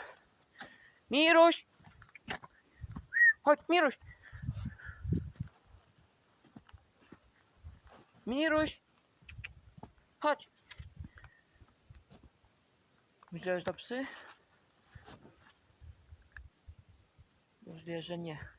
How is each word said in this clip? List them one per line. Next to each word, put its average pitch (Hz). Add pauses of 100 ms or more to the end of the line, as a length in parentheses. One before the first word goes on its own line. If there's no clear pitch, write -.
(1120)
Miruś! 330 (1800)
Chodź, 294
Miruś! 320 (4000)
Miruś! 311 (1400)
Chodź! - (2750)
Myślałeś, 180
że 175
to 185
psy? 254 (3500)
Możliwe, 165
że 170
nie. 160 (200)